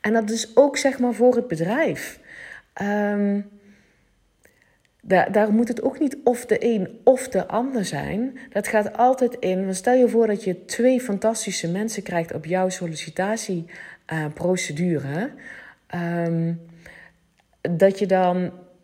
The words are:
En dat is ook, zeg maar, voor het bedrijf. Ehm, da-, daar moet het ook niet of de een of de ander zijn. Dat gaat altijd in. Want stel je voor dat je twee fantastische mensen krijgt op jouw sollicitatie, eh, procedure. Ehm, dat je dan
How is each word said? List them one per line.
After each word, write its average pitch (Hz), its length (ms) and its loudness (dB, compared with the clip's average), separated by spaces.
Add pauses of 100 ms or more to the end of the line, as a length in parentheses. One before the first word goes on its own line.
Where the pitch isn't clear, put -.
En 208 120 0
dat 220 180 0
is - 260 -4
ook, 285 200 6
zeg 262 220 0
maar, 247 140 0
voor 233 240 4
het 240 120 -2
bedrijf. 185 720 -2 (520)
Ehm, 202 680 0 (1600)
da-, - 260 4
daar 208 240 4
moet 226 160 4
het 240 140 -6
ook - 160 -2
niet 294 260 -2
of 247 220 2
de - 180 0
een 220 400 -2
of 254 240 6
de 185 180 -2
ander 247 380 -2
zijn. 175 540 -4 (140)
Dat 208 160 -2
gaat 214 280 0
altijd 254 380 2
in. 185 300 -2
Want 190 120 -4
stel 240 180 2
je 254 140 6
voor 220 180 4
dat 208 180 -2
je 180 200 -4
twee 254 360 2
fantastische 208 720 -2
mensen 214 320 -4
krijgt 170 320 -4
op 156 100 -8
jouw 185 240 0
sollicitatie, 185 960 -6 (420)
eh, 160 180 -6 (100)
procedure. 170 960 -2 (560)
Ehm, 170 640 -2 (1080)
dat 190 380 2
je 208 80 0
dan 180 460 0 (320)